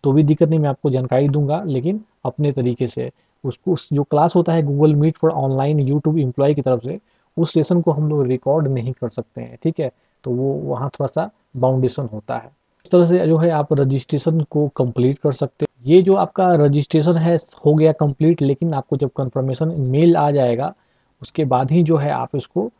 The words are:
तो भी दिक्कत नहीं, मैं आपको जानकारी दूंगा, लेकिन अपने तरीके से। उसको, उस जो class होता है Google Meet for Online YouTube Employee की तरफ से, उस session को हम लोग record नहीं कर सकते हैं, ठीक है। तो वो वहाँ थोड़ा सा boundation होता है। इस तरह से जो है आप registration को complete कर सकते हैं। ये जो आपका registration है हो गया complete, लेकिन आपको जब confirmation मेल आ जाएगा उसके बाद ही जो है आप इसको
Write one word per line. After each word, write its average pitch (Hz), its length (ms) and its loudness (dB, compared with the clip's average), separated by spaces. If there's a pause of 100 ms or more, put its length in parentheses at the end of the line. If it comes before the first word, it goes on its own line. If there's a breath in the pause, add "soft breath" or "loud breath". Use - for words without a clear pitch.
तो 139 80 2
भी 151 100 4
दिक्कत 151 260 2
नहीं, 160 120 2
मैं 147 80 0
आपको 139 220 -2
जानकारी 131 380 0
दूंगा, 147 380 -2
लेकिन 165 380 -4 (200)
अपने 143 280 -2
तरीके 123 340 -2
से। 123 240 -8 (340)
उसको, 139 280 -4
उस - 200 -6
जो 143 100 0
class 151 340 0
होता 170 160 0
है 165 100 0
Google 143 320 2
Meet 156 180 2
for 160 220 -2
Online 139 460 -2 (100)
YouTube 151 260 0
Employee 139 380 0
की 143 80 -4
तरफ 123 220 -2
से, 156 140 -8 (400)
उस 165 140 0
session 170 280 2
को 165 100 0
हम 151 180 -2
लोग 147 180 0
record 135 420 0
नहीं 127 240 -4
कर 123 160 -8
सकते - 320 -12
हैं, 120 220 -16
ठीक 165 180 -4
है। 135 100 -4 (340)
तो 131 60 -6
वो 131 220 -2
वहाँ 139 360 -6
थोड़ा 139 180 -6
सा 180 240 -4 (260)
boundation 131 460 0 (100)
होता 110 240 -10
है। 113 140 -14 (340)
इस - 60 -10
तरह 175 140 6
से 170 220 2
जो 160 100 4
है 165 140 2
आप 151 220 -2
registration 143 680 0
को 147 280 -2
complete 127 500 -2
कर 147 140 -2
सकते - 320 -6
हैं। 123 220 -12
ये 175 160 6
जो 190 120 4
आपका 185 380 0
registration 151 640 2
है 165 200 2 (300)
हो 151 80 4
गया 156 180 4
complete, 156 500 0
लेकिन 143 320 -2
आपको 135 220 -4
जब 131 200 -2
confirmation 135 520 -4
मेल 160 480 2
आ 147 140 2
जाएगा 131 440 0 (480)
उसके 151 220 -4
बाद 127 260 0
ही 170 120 4
जो 160 140 2
है 147 140 -2
आप 123 260 -6
इसको 190 440 -6